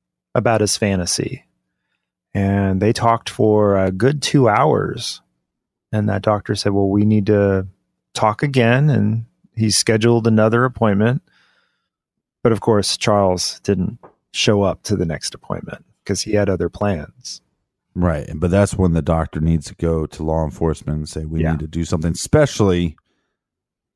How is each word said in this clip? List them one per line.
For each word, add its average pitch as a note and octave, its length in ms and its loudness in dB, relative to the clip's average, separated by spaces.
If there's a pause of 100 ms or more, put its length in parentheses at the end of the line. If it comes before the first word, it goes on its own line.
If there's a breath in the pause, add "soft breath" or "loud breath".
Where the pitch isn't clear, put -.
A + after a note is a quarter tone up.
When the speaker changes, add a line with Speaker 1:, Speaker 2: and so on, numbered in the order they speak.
(360)
Speaker 1:
about A2+ 260 2
his G#2 160 0
fantasy. - 680 -2 (880)
And G2 480 0
they G#2+ 100 4
talked A#2 380 0
for G#2+ 480 2
a F#2+ 140 2
good B2+ 300 0
two C3 280 2
hours. A#2 720 0 (720)
And G#2 160 0
that G2 120 -2
doctor G#2 340 -2
said, G2+ 180 -2
"Well, G2 160 2
we G#2 160 2
need G#2+ 220 2
to G2+ 380 2 (480)
talk G#2+ 300 -2
again." C3 460 2
And A2+ 360 0 (300)
he A2 160 0
scheduled A2+ 560 2
another A2 380 4
appointment. A#2 560 0 (1200)
But A#2 100 2
of G2 80 -2
course, G#2 340 0
Charles G2 680 0
didn't F#2+ 340 -2 (340)
show G#2 300 0
up F#2+ 220 -2
to G#2 120 -2
the F2 100 -2
next - 280 -6
appointment - 500 -12 (220)
'cause G2 160 -4
he G#2+ 120 -4
had G#2 160 2
other F2 200 -2
plans. - 720 -6 (540)
Speaker 2:
Right. E2+ 400 -2
But E2+ 160 -2
that's G2+ 260 2
when F#2 160 2
the E2 80 2
doctor D#2+ 400 -2
needs D#2+ 240 0
to - 100 -18
go D#2+ 300 -2
to - 180 -12
law D#2+ 220 -2
enforcement D2+ 540 -4
and D2+ 100 -10
say, D#2 160 -10
"We D#2+ 160 -4
Speaker 1:
Yeah. D#2+ 100 0
Speaker 2:
need D#2 100 -4
to D#2+ 60 -8
do E2 160 -6
something," E2 300 -2
especially, F#2+ 840 0 (1000)